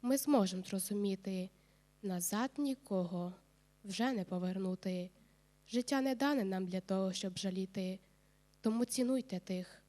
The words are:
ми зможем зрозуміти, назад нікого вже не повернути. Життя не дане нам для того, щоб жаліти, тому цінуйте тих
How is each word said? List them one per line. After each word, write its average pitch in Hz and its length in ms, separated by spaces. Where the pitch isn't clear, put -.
ми 254 140
зможем 190 480
зрозуміти, 190 840
назад 208 540
нікого 185 760
вже 208 280
не 202 120
повернути. 185 840
Життя 247 320
не 262 140
дане 277 300
нам 190 220
для 185 140
того, 190 320
щоб 185 260
жаліти, 190 600
тому 226 240
цінуйте 247 560
тих - 480